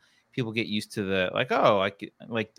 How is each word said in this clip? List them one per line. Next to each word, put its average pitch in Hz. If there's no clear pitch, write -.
people 113
get 110
used 104
to 107
the, 95
like, 131
"Oh, 147
I 98
c-, -
like, 110